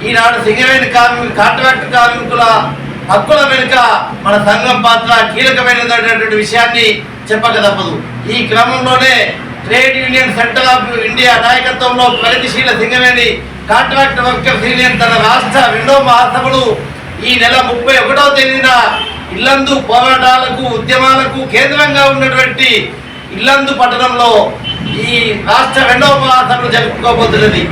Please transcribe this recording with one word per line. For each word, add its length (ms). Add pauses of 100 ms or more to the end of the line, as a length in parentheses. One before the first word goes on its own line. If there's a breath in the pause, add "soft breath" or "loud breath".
ఈనాడు 300 (100)
సింగరేణి 480
కార్మి-, 440
కాంట్రాక్ట్ 540
కార్మికుల 480 (720)
హక్కుల 280 (120)
వెనుక 240 (500)
మన 100 (140)
సంఘం 280 (100)
పాత్ర 260 (180)
కీలకమైనదనేటువంటి 1080
విషయాన్ని 440 (440)
చెప్పక 260 (100)
తప్పదు. 300 (380)
ఈ 40 (140)
క్రమంలోనే 640 (500)
ట్రేడ్ 360
యూనియన్ 360
సెంటర్ 360
ఆఫ్ 200 (140)
ఇండియా 260 (140)
నాయకత్వంలో 580 (140)
ప్రగతిశీల 500 (100)
సింగరేణి 480 (400)
కాంట్రాక్ట్ 560
వర్కర్స్ 460
యూనియన్ 320
తన 100 (140)
రాష్ట్ర 340 (140)
రెండో 200 (140)
మహాసభలు 560 (640)
ఈ 20 (120)
నెల 140 (120)
ముప్పై 320
ఒకటవ 380
తేదీన 320 (680)
ఇల్లందు 380 (160)
పోరాటాలకు, 760 (140)
ఉద్యమాలకు 600 (120)
కేంద్రంగా 500 (100)
ఉన్నటువంటి 560 (680)
ఇల్లందు 440
పట్టణంలో 500 (720)
ఈ 100 (360)
రాష్ట్ర 400
రెండవ 340
మహాసభలు 500
జరుపుకోబోతున్నది. 960